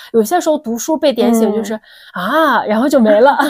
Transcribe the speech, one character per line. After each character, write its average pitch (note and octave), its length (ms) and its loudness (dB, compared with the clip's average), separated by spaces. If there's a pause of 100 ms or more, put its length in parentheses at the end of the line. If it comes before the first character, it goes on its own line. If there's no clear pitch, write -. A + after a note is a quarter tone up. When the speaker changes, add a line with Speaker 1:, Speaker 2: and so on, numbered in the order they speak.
(120)
Speaker 1:
有 A3+ 100 4
些 E4+ 180 0
时 E4+ 80 -4
候 D4+ 80 2
读 A#3 220 -8
书 D#4 180 -4
被 D4 160 -2
点 A#3 220 0
醒 A3+ 200 0
就 A3+ 80 -4
是， G#3 120 -8
Speaker 2:
嗯。 G#3+ 60 -10 (340)
Speaker 1:
啊， A#3+ 500 -2
然 G#3+ 160 -2
后 C#4 80 0
就 C#4+ 100 2
没 G#3+ 220 4
了， C4 160 4 (140)